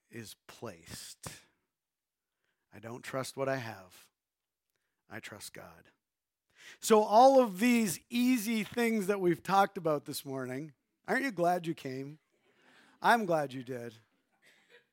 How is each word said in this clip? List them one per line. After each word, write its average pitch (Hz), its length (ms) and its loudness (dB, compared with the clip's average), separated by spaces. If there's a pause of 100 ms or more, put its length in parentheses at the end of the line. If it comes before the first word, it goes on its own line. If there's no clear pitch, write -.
(100)
is 110 260 -16 (100)
placed. - 800 -18 (1500)
I 104 60 -20
don't 113 220 -14
trust - 320 -8
what 135 140 -4
I 135 80 -2
have. 107 500 -14 (1040)
I 107 100 -14
trust - 340 -18
God. 95 100 -18 (1160)
So 214 220 4
all 254 380 8
of 202 180 2
these 226 400 2 (120)
easy 240 520 0
things 226 440 -2
that 202 160 0
we've 175 200 2
talked 196 360 2
about 156 260 -2
this - 180 -10
morning, 135 500 -8 (360)
aren't 254 160 0
you 269 80 -4
glad 175 340 0
you 165 60 -4
came? 139 460 -12 (840)
I'm 226 240 2
glad 151 300 -2
you 131 100 -10
did. 117 300 -12 (1000)